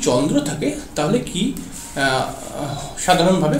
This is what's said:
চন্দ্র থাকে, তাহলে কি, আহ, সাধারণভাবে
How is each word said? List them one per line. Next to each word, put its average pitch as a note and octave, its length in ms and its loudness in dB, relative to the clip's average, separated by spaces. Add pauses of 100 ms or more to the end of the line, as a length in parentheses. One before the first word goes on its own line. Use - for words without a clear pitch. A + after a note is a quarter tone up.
চন্দ্র D3+ 380 2
থাকে, - 360 -2 (200)
তাহলে F#3+ 240 2
কি, G#3+ 340 -2 (420)
আহ, C3+ 360 0 (680)
সাধারণভাবে E3+ 640 4